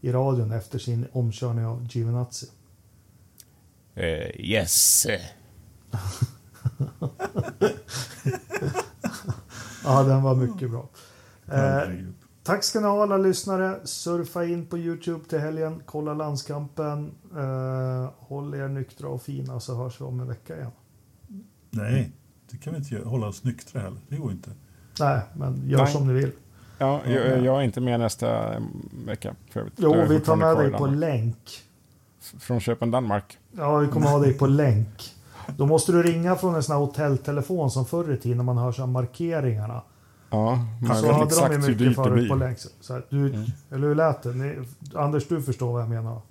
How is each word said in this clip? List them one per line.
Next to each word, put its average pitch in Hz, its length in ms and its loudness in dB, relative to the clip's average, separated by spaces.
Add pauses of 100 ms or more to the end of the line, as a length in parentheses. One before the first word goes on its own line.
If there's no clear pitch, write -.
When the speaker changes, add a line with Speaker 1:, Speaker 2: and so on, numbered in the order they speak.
Speaker 1:
i 131 100 -2
radion 127 400 2
efter 110 280 -6
sin 120 320 -2
omkörning 117 540 -2
av 117 260 -6
Giovinazzi. 120 560 -4 (1500)
Speaker 2:
Eh, 82 440 -4
yes. - 720 2
<laughs> 101 60 -2 (4000)
Speaker 1:
Ja, 135 180 6
den 135 200 4
var 135 120 4
mycket 123 360 -2
bra. - 180 -8 (580)
Eh, - 100 -10
Speaker 3:
Herregud. 135 560 0 (300)
Speaker 1:
tack 202 200 0
ska - 160 0
ni 214 80 2
ha, 202 160 4
alla 196 140 2
lyssnare. 190 680 0
Surfa 170 640 -4
in 170 200 -4
på 170 120 -6
YouTube 170 520 -4
till 160 100 -2
helgen. 156 460 -4
Kolla 151 280 -6
landskampen. 147 1000 -6 (260)
Eh, 131 800 -4
håll 143 360 -10
er 139 140 -6
nyktra 139 400 -8
och 135 140 -8
fina, 131 380 -8
så 123 160 -8
hörs 123 260 -8
vi 135 40 -10
om 127 140 -6
en 127 80 -8
vecka 123 300 -10
igen. 127 140 -10 (1000)
Speaker 3:
Nej, 113 420 0 (400)
det 120 60 -14
kan 160 160 -10
vi 160 60 -8
inte 139 160 -8
göra. 101 140 -8
Hålla 117 180 -2
oss 98 160 -10
nyktra 117 380 -6
heller. 95 160 -8 (120)
Det 143 60 -8
går 143 160 -6
inte. - 180 -10 (500)
Speaker 1:
Nej, 143 200 4 (160)
men 131 340 -4
gör 135 140 4
Speaker 2:
Nej. 143 100 4
Speaker 1:
som 139 140 4
ni 131 60 4
vill. 135 180 2 (460)
Speaker 2:
Ja, 139 280 0
jag, 123 80 2
Speaker 3:
Ja. 131 300 4
Speaker 2:
jag 131 160 4
är - 20 2
inte 120 200 0
med 123 180 2
nästa, 110 540 0
mm, - 360 -8 (160)
vecka, - 300 -8 (140)
för - 100 -6
övrigt. 107 180 -8
Speaker 1:
Jo, 160 180 4
Speaker 2:
Jag 170 40 6
är 160 80 4
Speaker 1:
vi - 0 -
tar 156 120 6
Speaker 2:
fortfarande 160 260 4
Speaker 1:
med 160 100 6
Speaker 2:
kvar 151 80 4
i 139 60 4
Speaker 1:
dig - 100 -2
på 143 60 2
Speaker 2:
Danmark. 139 140 2
Speaker 1:
länk. 123 640 -2 (600)
Speaker 2:
F-, - 180 -20
från 120 200 -2
Köpen, 117 320 0
Danmark. 110 460 -2 (140)
Speaker 1:
Ja, 151 260 0
vi 147 100 4
kommer 151 200 2
ha 143 120 6
dig 139 140 6
på 139 140 2
länk. 135 680 2 (420)
Då 143 80 2
måste 160 260 4
du 170 120 8
ringa 170 320 4
från 180 200 0
en 156 80 2
sån 156 120 0
här 143 100 4
hotelltelefon 143 840 0
som 127 140 0
förr 165 280 -2
i 123 40 -2
tiden 120 200 0
när 123 60 0
man 123 140 2
hör 120 140 0
så 117 100 -6
här 127 60 -2
markeringarna. 127 920 -2 (480)
Speaker 2:
Ja, 117 360 2 (220)
man 117 100 2
Speaker 1:
Så 110 60 2
Speaker 2:
vet 117 100 6
Speaker 1:
hade 151 120 6
Speaker 2:
exakt 160 240 4
Speaker 1:
de 151 60 0
ju 143 60 2
Speaker 2:
hur 139 60 2
Speaker 1:
mycket 120 120 2
Speaker 2:
dyrt 123 100 6
det 123 140 2
Speaker 1:
förut 127 100 4
Speaker 2:
blir. 120 160 4
Speaker 1:
på 127 60 2
länk. 123 220 0 (240)
Så - 120 -12
här, 123 160 -10
du, 139 240 2
Speaker 2:
Mm. 110 120 -4 (240)
Speaker 1:
eller 143 180 -2
hur 147 80 2
lät 156 280 2
det? 120 100 -4
Ni, 135 300 -6 (320)
Anders, 151 320 0
du 165 140 0
förstår 127 320 -2
vad 120 80 0
jag 113 80 -4
menar. 113 420 -4